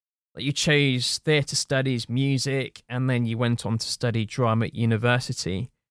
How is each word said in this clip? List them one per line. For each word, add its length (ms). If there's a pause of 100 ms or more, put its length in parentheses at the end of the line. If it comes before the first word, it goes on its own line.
(340)
Like, 100
you 80
chose 680
theatre 360
studies, 540
music, 800
and 200
then 160
you 120
went 280
on 120
to 100
study 380
drama 400
at 100
university. 920 (220)